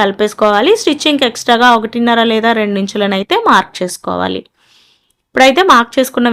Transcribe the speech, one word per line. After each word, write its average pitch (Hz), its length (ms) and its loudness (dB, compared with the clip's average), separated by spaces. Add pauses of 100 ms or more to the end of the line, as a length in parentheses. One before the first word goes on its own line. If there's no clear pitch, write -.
కలిపేసుకోవాలి. 214 720 0 (100)
స్టిచ్చింగ్‌కి 294 480 0
ఎక్స్ట్రాగా 233 380 0 (100)
ఒకటిన్నర 233 440 -2 (100)
లేదా 220 180 0 (120)
రెండు 202 220 -2
ఇంచులనైతే 196 520 -4 (140)
మార్క్ 202 320 0
చేసుకోవాలి. 92 600 -6 (880)
ఇప్పుడైతే 262 340 2 (100)
మార్క్ - 240 0
చేసుకున్న 254 360 0